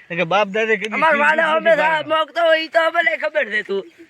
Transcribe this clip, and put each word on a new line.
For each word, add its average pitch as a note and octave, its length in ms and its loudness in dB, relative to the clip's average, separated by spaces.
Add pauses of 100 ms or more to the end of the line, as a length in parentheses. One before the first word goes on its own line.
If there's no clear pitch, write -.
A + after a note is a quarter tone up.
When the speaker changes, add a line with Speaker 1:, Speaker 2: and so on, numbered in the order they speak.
(100)
Speaker 1:
ને F3 60 -8
કે F3 80 0
બાપ G3 240 0
દાદા A3 260 0
કદી G3+ 120 -6
Speaker 2:
અમાર C#4 240 0
Speaker 1:
ચીન D4 100 0
Speaker 2:
વાડા D#4 260 2
Speaker 1:
દૂધ D#4 100 2
Speaker 2:
અમે D#4+ 140 0
Speaker 1:
નથી D4+ 100 4
Speaker 2:
ચા D4+ 80 2
Speaker 1:
પાયું. D4+ 200 -2
Speaker 2:
માંગતો D#4 320 -2
હોય D#4+ 180 4
ઈ D#4+ 100 -4
તો E4 120 0
અમને E4 360 0
ખબર D4 280 -2
છે G#3 180 -4
તું. G3 200 -6 (280)